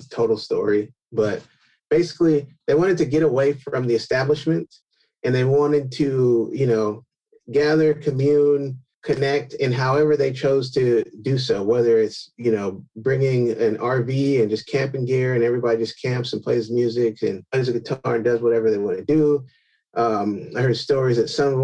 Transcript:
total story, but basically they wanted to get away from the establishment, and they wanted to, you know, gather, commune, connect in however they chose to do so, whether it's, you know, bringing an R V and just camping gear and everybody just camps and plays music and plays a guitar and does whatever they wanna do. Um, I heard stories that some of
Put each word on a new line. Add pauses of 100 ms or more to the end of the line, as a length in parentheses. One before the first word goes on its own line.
total
story, (180)
but (480)
basically (180)
they
wanted
to
get
away
from
the
establishment, (500)
and
they
wanted
to,
you
know, (460)
gather,
commune, (240)
connect
in
however
they
chose
to (180)
do
so,
whether
it's,
you
know, (120)
bringing
an
R
V
and
just
camping
gear
and
everybody
just
camps
and
plays
music
and
plays
a
guitar
and
does
whatever
they
wanna
do. (500)
Um,
I
heard
stories
that
some
of